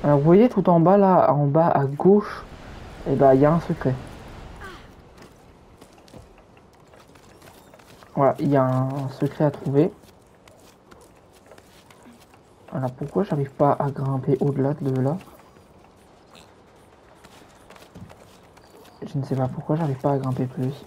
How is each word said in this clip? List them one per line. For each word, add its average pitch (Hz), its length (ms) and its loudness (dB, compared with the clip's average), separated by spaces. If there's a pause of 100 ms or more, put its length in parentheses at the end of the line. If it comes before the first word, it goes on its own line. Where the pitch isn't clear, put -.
Alors, 143 140 4
vous 143 60 0
voyez, 196 240 6
tout 196 200 0
en 170 100 4
bas, 180 200 4
là, 190 340 4
en 143 140 0
bas 160 220 2
à 139 180 0
gauche, 185 580 2 (680)
eh 135 60 0
ben, 135 180 6
il 135 60 4
y 143 60 4
a 151 60 4
un 165 80 0
secret. 135 340 -4 (4000)
Voilà, 135 240 2
il 151 100 -2
y 143 80 2
a 131 80 4
un 131 440 -2
secret 147 380 -4
à 143 40 2
trouver. 143 400 0 (2750)
Alors, 131 200 -6
pourquoi 165 320 -4
j'arrive 143 260 -4
pas 143 220 2
à 143 180 -2
grimper 135 500 -2
au-delà 143 400 -2
de 131 200 -4
là ? 139 160 -2 (4000)
Je - 140 -8
ne 127 60 -6
sais 135 100 -6
pas 131 140 -2
pourquoi 151 260 -6
j'arrive 151 240 -4
pas 143 140 -2
à 139 60 -2
grimper 131 260 -4
plus. 131 420 -8